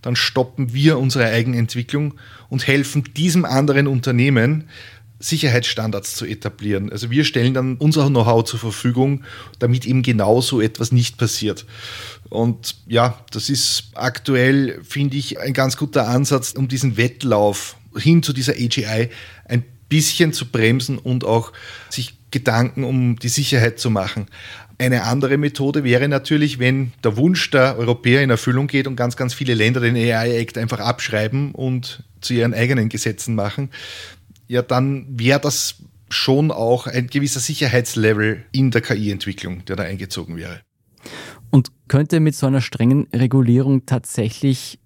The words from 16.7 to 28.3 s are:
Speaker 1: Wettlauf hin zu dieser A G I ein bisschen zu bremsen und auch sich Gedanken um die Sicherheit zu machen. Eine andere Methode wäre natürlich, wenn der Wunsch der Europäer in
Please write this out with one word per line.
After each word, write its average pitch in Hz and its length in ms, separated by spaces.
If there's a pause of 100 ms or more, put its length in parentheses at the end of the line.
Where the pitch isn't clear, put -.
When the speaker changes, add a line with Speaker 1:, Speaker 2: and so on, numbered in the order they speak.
Speaker 1:
Wettlauf 110 800 (180)
hin 165 280
zu 147 100
dieser 131 220
A 120 120
G 120 180
I 113 260 (340)
ein 120 180 (280)
bisschen 156 420
zu 123 140
bremsen 123 500
und 123 280
auch 113 280 (380)
sich - 260 (140)
Gedanken 123 520
um 123 360
die 123 100
Sicherheit 120 500
zu 123 120
machen. 101 340 (540)
Eine 123 240
andere 135 340
Methode 143 480
wäre 131 240
natürlich, 139 500
wenn 127 340 (120)
der 110 140
Wunsch 165 320
der 131 260
Europäer 120 460
in 135 80